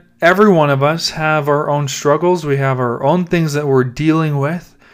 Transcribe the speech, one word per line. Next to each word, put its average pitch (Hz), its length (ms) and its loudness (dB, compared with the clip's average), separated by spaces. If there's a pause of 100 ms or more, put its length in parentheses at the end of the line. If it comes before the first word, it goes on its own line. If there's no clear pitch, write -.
(200)
every 185 280 4
one 160 220 4
of 135 140 0
us 160 260 -2
have 156 380 -2
our 147 200 0
own 147 200 -2
struggles. 156 580 0
We 139 120 0
have 135 200 0
our 120 240 -4
own 175 220 0
things 165 300 -2
that 147 120 -4
we're 135 160 2
dealing 151 560 -2
with 156 380 -6 (180)